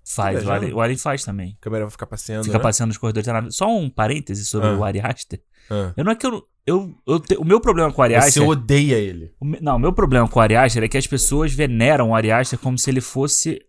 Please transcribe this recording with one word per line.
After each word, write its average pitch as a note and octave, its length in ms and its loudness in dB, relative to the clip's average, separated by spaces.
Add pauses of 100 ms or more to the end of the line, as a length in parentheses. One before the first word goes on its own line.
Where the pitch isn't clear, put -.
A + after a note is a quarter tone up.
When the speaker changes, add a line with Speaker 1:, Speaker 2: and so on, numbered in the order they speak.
(140)
Speaker 1:
Faz, G2 220 -2
o A#2+ 40 -2
Speaker 2:
Viajando. G2+ 160 -2
Speaker 1:
Alien, G2+ 180 -4
o A2+ 60 -2
Alien B2 180 -2
faz C#3 240 -4
também. G2 380 -10
Speaker 2:
A - 20 -20
câmera A2 220 -6
vai G#2+ 60 -10
ficar - 160 -14
passeando, A2 380 -8
Speaker 1:
Fica G#2 140 0
Speaker 2:
né? - 40 -6
Speaker 1:
passeando A2+ 260 0
nos G#2+ 80 -4
corredores. A2 300 -4
Tá A2+ 160 -2
na-, A2+ 80 -10
só F#3+ 180 -2
um F#3 220 -2
parênteses G#2+ 580 -4
sobre G#2+ 200 0
Speaker 2:
Ah. G2+ 80 0
Speaker 1:
o G#2 80 -2
Ari G2 160 -4
Aster. - 400 -8 (300)
Speaker 2:
Ah. G2 260 -4
Speaker 1:
Eu C#3+ 80 -2
não G#3+ 80 2
é - 20 -2
que A3+ 120 -6
eu, A#3+ 160 -6 (240)
eu, F3+ 280 -2 (120)
eu D#3+ 140 0
te-, - 160 0
o - 80 -4
meu G3 160 6
problema E3 320 2
com - 80 0
o B2+ 40 6
Ari A#2 100 4
Speaker 2:
Você B2+ 140 6
Speaker 1:
Aster C#3+ 200 4
Speaker 2:
odeia C#3 480 2
ele. F2 420 -4
Speaker 1:
o C3+ 60 -10
me-, D3 160 -4
não, D3 160 0
o - 20 0
meu D#3 140 2
problema B2+ 340 4
com - 120 0
o A#2 40 8
Ari A2 140 4
Aster A#2+ 260 4
é A2+ 60 0
que - 80 -2
as C3+ 100 -2
pessoas C#3+ 460 0
veneram B2+ 580 2
o A2+ 40 2
Ari A2 160 2
Aster A#2+ 280 0
como B2+ 200 -4
se - 120 -2
ele C3 120 0
fosse - 680 -2